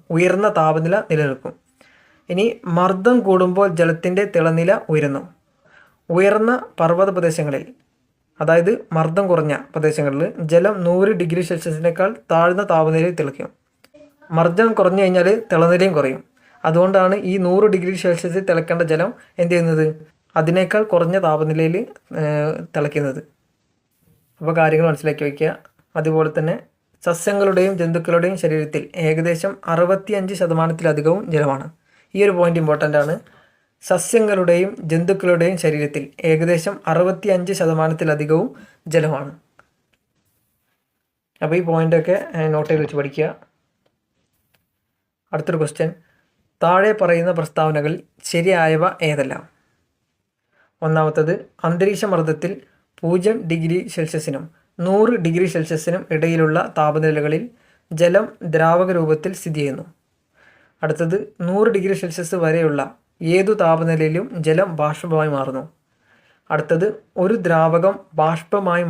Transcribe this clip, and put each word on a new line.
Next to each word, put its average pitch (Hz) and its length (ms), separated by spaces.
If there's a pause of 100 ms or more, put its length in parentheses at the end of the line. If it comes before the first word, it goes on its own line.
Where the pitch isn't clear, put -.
ഉയർന്ന 180 400
താപനില 160 460 (140)
നിലനിൽക്കും. 147 440 (760)
ഇനി 185 160 (300)
മർദ്ദം 190 460
കൂടുമ്പോൾ 185 540
ജലത്തിൻ്റെ 170 500
തിളനില 165 460 (180)
ഉയരുന്നു. 147 320 (880)
ഉയർന്ന 202 420 (260)
പർവ്വത 175 380
പ്രദേശങ്ങളിൽ, 160 500 (760)
അതായത് 170 320 (200)
മർദ്ദം 160 360
കുറഞ്ഞ 160 260 (180)
പ്രദേശങ്ങളിൽ 151 520 (280)
ജലം 190 320
നൂറ് 185 360
ഡിഗ്രി 170 240
സെൽഷ്യസിനേക്കാൾ 170 680 (220)
താഴ്ന്ന 175 320
താപനിലയിൽ 160 520
തിളയ്ക്കും. 143 360 (760)
മർദ്ദം 175 440
കുറഞ്ഞു 196 300
കഴിഞ്ഞാൽ 180 260 (160)
തിളനിലയും 175 480
കുറയും. 135 280 (420)
അതുകൊണ്ടാണ് 185 600
ഈ 185 140
നൂറ് 185 340
ഡിഗ്രി 185 240
സെൽഷ്യസിൽ 180 500
തിളക്കേണ്ട 170 460
ജലം 170 180 (280)
എന്ത് 170 160
ചെയ്യുന്നത്? 165 340 (480)
അതിനേക്കാൾ 180 480
കുറഞ്ഞ 180 400
താപനിലയിൽ, 156 520 (420)
ഏഹ്, 151 380 (160)
തിളയ്ക്കുന്നത്. 147 480 (1200)
അപ്പോൾ 165 160
കാര്യങ്ങൾ 160 300
മനസ്സിലാക്കി 151 380
വയ്ക്കുക. 147 240 (460)
അതുപോലെ 156 340
തന്നെ 160 260 (480)
സസ്യങ്ങളുടെയും 190 720
ജന്തുക്കളുടെയും 170 600
ശരീരത്തിൽ 151 460 (140)
ഏകദേശം 165 540 (160)
അറുപത്തിയഞ്ച് 190 680
ശതമാനത്തിലധികവും 165 960
ജലമാണ്. 147 360 (460)
ഈ 190 100
ഒരു 196 120
പോയിന്റ് 170 260
ഇമ്പോർട്ടൻ്റ് 151 400
ആണ്. 151 140 (680)
സസ്യങ്ങളുടെയും 190 840 (220)
ജന്തുക്കളുടെയും 175 680
ശരീരത്തിൽ 151 460 (200)
ഏകദേശം 170 520 (120)
അറുപത്തിയഞ്ച് 185 640
ശതമാനത്തിലധികവും 160 960 (380)
ജലമാണ്. 151 440 (2000)
അപ്പോൾ 156 160
ഈ 180 120
പോയിന്റൊക്കെ, 165 480 (160)
ഏഹ്, 156 180
നോട്ട് 151 180
ചെയ്ത് 156 140
വെച്ച് 147 160
പഠിക്കുക. 139 280 (2000)
അടുത്തൊരു 160 300
ക്വസ്റ്റ്യൻ, 160 280 (720)
താഴെ 190 320
പറയുന്ന 175 380
പ്രസ്താവനകളിൽ 156 680 (240)
ശരിയായവ 170 600 (160)
ഏതെല്ലാം? 147 420 (1400)
ഒന്നാമത്തത്, 156 500 (320)
അന്തരീക്ഷ 180 420
മർദ്ദത്തിൽ 165 460 (440)
പൂജ്യം 185 420 (100)
ഡിഗ്രി 165 300 (100)
സെൽഷ്യസിനും 156 560 (360)
നൂറ് 202 340 (100)
ഡിഗ്രി 170 240
സെൽഷ്യസിനും 170 540 (100)
ഇടയിലുള്ള 160 460 (200)
താപനിലകളിൽ 156 680 (480)
ജലം 175 340 (180)
ദ്രാവക 165 480
രൂപത്തിൽ 160 420
സ്ഥിതി 160 260
ചെയ്യുന്നു. 139 260 (960)
അടുത്തത്, 170 340 (240)
നൂറ് 196 340
ഡിഗ്രി 190 200
സെൽഷ്യസ് 175 480
വരെയുള്ള 160 380 (400)
ഏതു 185 320
താപനിലയിലും 165 720 (180)
ജലം 160 320
ബാഷ്പമായി 156 600
മാറുന്നു. 135 280 (840)
അടുത്തത്, 165 380 (300)
ഒരു 190 280
ദ്രാവകം 165 500 (180)
ബാഷ്പമായി 170 760